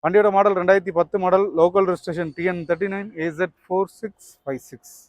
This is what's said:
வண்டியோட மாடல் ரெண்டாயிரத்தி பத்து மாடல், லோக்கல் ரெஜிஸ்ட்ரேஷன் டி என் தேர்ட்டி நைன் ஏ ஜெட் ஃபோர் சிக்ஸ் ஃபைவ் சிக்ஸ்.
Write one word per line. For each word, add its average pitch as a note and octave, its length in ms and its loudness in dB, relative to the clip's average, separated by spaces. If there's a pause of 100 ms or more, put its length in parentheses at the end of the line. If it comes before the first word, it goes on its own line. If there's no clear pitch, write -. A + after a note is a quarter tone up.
வண்டியோட G3+ 300 4
மாடல் G3+ 260 2
ரெண்டாயிரத்தி F3+ 380 2
பத்து F3 240 -2
மாடல், F#3+ 240 2 (140)
லோக்கல் F3+ 300 4
ரெஜிஸ்ட்ரேஷன் E3+ 460 -4
டி E3+ 160 -6
என் F3 160 -6
தேர்ட்டி F3 240 -2
நைன் G3+ 160 -8 (140)
ஏ E3 40 -2 (120)
ஜெட் F3+ 260 -4
ஃபோர் F#3 260 -2 (100)
சிக்ஸ் - 280 -14 (140)
ஃபைவ் C3+ 260 -8
சிக்ஸ். - 260 -20 (140)